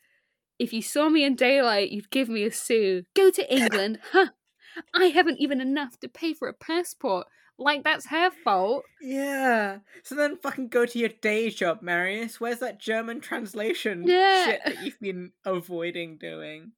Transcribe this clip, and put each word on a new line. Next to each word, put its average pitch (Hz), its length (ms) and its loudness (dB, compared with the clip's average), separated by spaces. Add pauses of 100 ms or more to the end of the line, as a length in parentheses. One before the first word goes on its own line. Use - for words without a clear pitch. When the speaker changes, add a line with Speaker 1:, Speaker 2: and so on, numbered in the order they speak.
(580)
Speaker 1:
If 233 140 -2
you 226 100 -4
saw 302 260 2
me 302 160 4
in 269 100 2
daylight, 240 560 2
you'd 208 200 -10
give 262 180 0
me 220 160 -2
a 220 80 -2
sou. 190 500 0 (140)
Go 381 140 8
to - 240 0
England, 220 520 0
<laughs> - 60 -16
huh? 381 160 6 (680)
I 359 120 6
haven't 320 340 4
even 269 200 0
enough 269 400 -4
to 254 80 -12
pay 320 240 -6
for - 160 -8
a - 60 -10
passport. 302 720 -4 (320)
Like, 285 260 0
that's 302 220 0
her 339 240 2 (140)
fault." 208 400 2 (180)
Speaker 2:
Yeah. 262 760 0 (240)
So - 120 -14
then 294 240 0
fucking 262 300 -6
go 240 180 2
to 240 120 -4
your 226 120 0
day 220 400 -2
job, 170 320 -2
Marius. 185 580 -4
Where's 233 200 -4
that 220 200 -8
German 226 400 -4
translation 214 840 -4
Speaker 1:
Yeah. 370 400 4
Speaker 2:
shit 214 180 0
that - 180 -6
you've - 180 -10
been 185 320 -8 (120)
avoiding 170 720 -6
doing? 160 600 -14